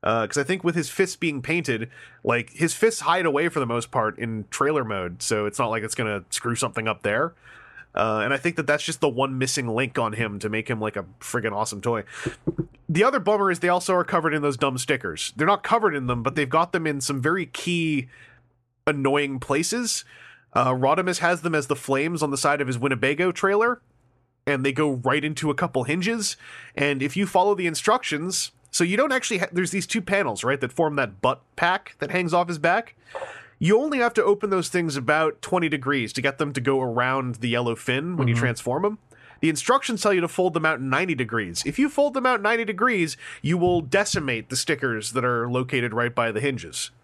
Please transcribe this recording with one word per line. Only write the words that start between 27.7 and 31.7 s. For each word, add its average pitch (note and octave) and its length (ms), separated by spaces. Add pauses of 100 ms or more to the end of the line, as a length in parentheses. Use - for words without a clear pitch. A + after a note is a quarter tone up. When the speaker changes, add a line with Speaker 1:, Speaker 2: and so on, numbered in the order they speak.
Speaker 1:
so - 120
you F3+ 120
don't C#4 160
actually A#3+ 260
ha-, F#3 140
there's F3 180
these G3 160
two A3+ 140
panels, F3+ 420
right, C3 180
that C#3 120
form D#3 240
that G#2 240
butt B2+ 220 (140)
pack F3+ 420